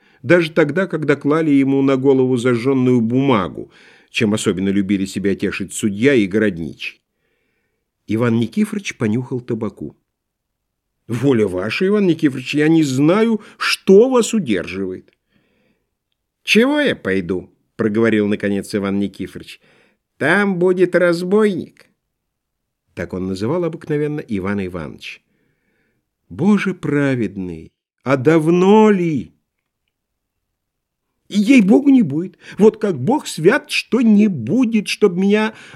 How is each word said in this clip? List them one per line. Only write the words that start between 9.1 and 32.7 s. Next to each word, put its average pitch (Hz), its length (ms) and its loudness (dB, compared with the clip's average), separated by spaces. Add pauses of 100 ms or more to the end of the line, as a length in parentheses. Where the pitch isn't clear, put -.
табаку. 110 560 -10 (1120)
"Воля 120 400 0
ваша, 95 400 -4
Иван 202 200 2
Никифорович, 139 480 -2
я 147 120 2
не 160 160 4
знаю, 175 580 0 (160)
что 208 520 4
вас 240 240 0
удерживает". 95 800 -6 (1300)
"Чего 269 360 2
я 233 160 0
пойду?" — 92 580 -4 (220)
проговорил, 110 520 0
наконец, 101 480 -4
Иван 98 240 -2
Никифорович. 92 640 -10 (560)
"Там 185 420 0
будет 180 360 0
разбойник". 180 920 -2 (1080)
Так 87 200 -10
он 92 140 -6
называл 110 360 -4
обыкновенно 151 560 -6
Ивана 98 460 -4
Ивановича. 78 560 -14 (1080)
"Боже 185 440 0
праведный, 110 960 -4 (320)
а 139 140 0
давно 175 720 4
ли?" 165 440 -2 (2000)
"Ей-богу, 226 600 4
не 254 140 6
будет. 160 340 -6 (200)
Вот 208 220 4